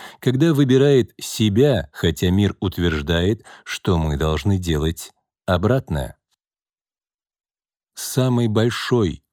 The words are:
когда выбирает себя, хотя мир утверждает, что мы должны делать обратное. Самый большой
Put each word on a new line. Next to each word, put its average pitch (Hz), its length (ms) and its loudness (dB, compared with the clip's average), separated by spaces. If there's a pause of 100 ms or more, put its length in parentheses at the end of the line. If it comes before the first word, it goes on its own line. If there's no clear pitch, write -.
(200)
когда 143 340 2
выбирает 135 640 4
себя, 110 720 0
хотя 87 380 -2
мир 98 300 2
утверждает, 87 840 -2 (180)
что - 360 -4
мы 78 180 -2
должны 78 400 0
делать 82 560 -4 (340)
обратное. 90 720 -2 (1800)
Самый 123 540 0
большой 110 760 0 (100)